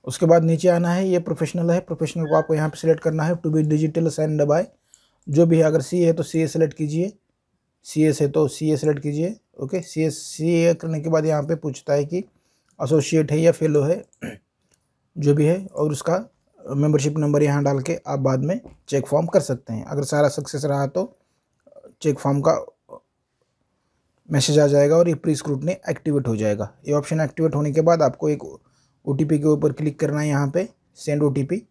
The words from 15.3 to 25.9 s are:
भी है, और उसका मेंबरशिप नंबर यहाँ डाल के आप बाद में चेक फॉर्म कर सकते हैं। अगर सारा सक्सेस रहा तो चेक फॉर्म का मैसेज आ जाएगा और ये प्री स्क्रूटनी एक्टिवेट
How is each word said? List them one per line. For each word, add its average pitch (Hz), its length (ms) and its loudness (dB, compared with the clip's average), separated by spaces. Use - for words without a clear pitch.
भी 147 120 2
है, 185 200 0
और 151 260 -4
उसका 175 380 -4
मेंबरशिप 147 480 2
नंबर 147 260 0
यहाँ 143 200 0
डाल 139 180 0
के 165 260 -4
आप 143 120 -4
बाद 131 200 0
में 185 220 -2
चेक - 200 -2
फॉर्म 160 200 0
कर 185 120 4
सकते 123 340 -4
हैं। 110 120 -8
अगर 139 180 -6
सारा 147 240 2
सक्सेस 143 380 -4
रहा 139 220 -2
तो 185 300 -6
चेक 147 180 0
फॉर्म 139 280 0
का - 180 0
मैसेज 147 280 2
आ 147 80 6
जाएगा 143 280 4
और 175 140 4
ये 156 60 0
प्री 156 200 -2
स्क्रूटनी 147 360 -4
एक्टिवेट 143 560 -4